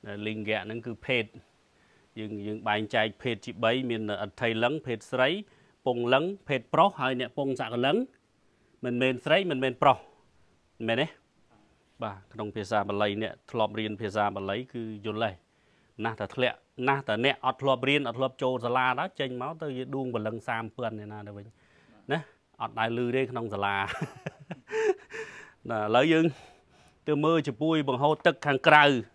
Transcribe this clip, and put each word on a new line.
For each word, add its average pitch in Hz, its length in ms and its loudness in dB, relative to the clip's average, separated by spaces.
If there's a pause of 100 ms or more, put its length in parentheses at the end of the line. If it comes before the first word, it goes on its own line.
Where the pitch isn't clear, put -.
Nè, 104 140 -10
linh 107 280 -6
kẹn 104 240 -2
nó 107 140 -8
cứ 120 200 -8
phết. 120 240 0 (880)
Nhưng, 107 300 -10
nhưng 107 200 -8
bà 110 80 2
anh 107 140 0
trai 110 340 2
phết 113 220 -4
chị 123 100 -12
bấy, 113 300 0
mình, 113 240 -4
ờ, 104 200 -4 (100)
thầy 117 180 0
lưng, 123 300 0
phết 117 180 -6
sấy, 147 420 0 (400)
bông 123 220 0
lưng, 151 300 2 (100)
phết 131 240 -2
pro, 175 260 6
hai 131 180 -2
nè, 127 200 -4
bông 139 220 -2
dạ 123 120 -6
lưng. 135 360 2 (800)
Mình 123 160 -2
men 131 220 2
sấy, 165 240 4
mình 147 160 -2
men 131 180 0
pro. 139 180 6 (840)
Mẹ 113 180 0
nè. 147 100 0 (920)
Bà, 110 100 -6
cái 98 260 -16
đồng 107 180 -8
phía 104 120 -6
xa 101 200 2
bà 101 100 -4
lây 104 200 0
nè, 110 200 -6 (140)
thọp 107 260 0
riêng 107 220 -4
phía 104 140 -6
xa 104 200 0
bà 98 100 -8
lấy 101 320 -6
cứ 110 300 -10
dồn 107 140 -6
lây. 107 180 -2 (600)
Nà 110 180 -6
ta 104 120 -6
thọp, 127 300 -2 (200)
nà 139 300 0
ta 107 100 0
nè, 131 240 0
ọt 127 180 -2
thọp 131 240 0
riêng, 143 220 2
ọt 117 120 -6
thọp 131 220 -2
trô 127 200 0
xa 120 100 -4
la 127 260 2
đó, 156 140 -4
chênh 127 300 -6
máu 143 220 -8
tới 131 240 -6
đuông 131 280 -6
bà 113 80 -2
lưng 110 200 -6
sam 113 300 -6
pươn 113 260 -6
này 104 100 -12
nà 107 160 -12
đó 104 100 -16
vinh. 101 140 -16 (600)
Nè, 156 120 0 (360)
ọt 113 180 -6
đai 113 160 0
lư 120 200 -2
đây, 131 160 2
cái 123 80 -10
đồng 117 160 -6
xa 104 60 -6
la. 101 320 0 (880)
<laughs> - 880 -6
Nè, 110 240 -4
lấy 123 200 6
dương. 160 200 4 (760)
Tôi 151 120 0
mơ 156 280 4
chụp 123 140 -6
bùi 156 240 0
bằng 135 160 0
hô 147 160 4
tức 160 300 2
hàng 139 180 2
crau. 151 280 10 (240)